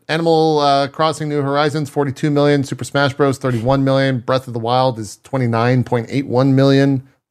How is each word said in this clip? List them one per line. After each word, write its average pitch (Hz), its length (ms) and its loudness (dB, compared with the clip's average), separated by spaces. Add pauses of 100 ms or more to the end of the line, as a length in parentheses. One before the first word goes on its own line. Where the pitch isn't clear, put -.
Animal, 160 520 2
uh, 139 280 2
Crossing 156 400 -2
New 147 140 -2
Horizons, 143 480 -2
forty-two 143 400 -4
million. 143 340 2
Super 131 200 -8
Smash 139 300 -2
Bros, 139 240 0
thirty-one 127 460 0
million. 135 360 0
Breath 131 260 -2
of 117 80 -12
the 120 60 -6
Wild 123 400 0
is 101 240 -12
twenty-nine 120 600 0
point 117 260 -2
eight 139 160 -4
one 131 300 2
million. 135 500 2 (240)